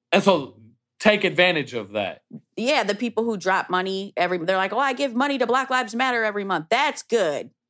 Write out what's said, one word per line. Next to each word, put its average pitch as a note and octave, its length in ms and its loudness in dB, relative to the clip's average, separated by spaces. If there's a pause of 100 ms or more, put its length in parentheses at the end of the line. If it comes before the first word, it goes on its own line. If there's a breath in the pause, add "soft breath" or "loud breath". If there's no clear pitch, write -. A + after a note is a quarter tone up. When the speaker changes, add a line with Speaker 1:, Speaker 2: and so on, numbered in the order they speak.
(120)
Speaker 1:
And G3 120 4
so C#3 360 2 (400)
take G#3+ 240 4
advantage E3 500 2
of G2+ 200 -6
that. G2 300 -2 (340)
Speaker 2:
Yeah, B3 260 2
the G3+ 120 -2
people A#3 280 -4
who A3+ 140 -2
drop F#3 320 0
money F#3+ 480 -4
every, F3+ 220 0
they're F#3 180 0
like, F#3+ 160 -2
"Oh, A3+ 60 -2
I C#4 140 0
give C4 220 -4
money C4+ 220 0
to A#3+ 100 0
Black C4 220 0
Lives B3 260 -2
Matter A#3+ 280 0
every G#3 200 -2
month." F3+ 260 -4
That's C#4 340 0
good. D3+ 480 0 (180)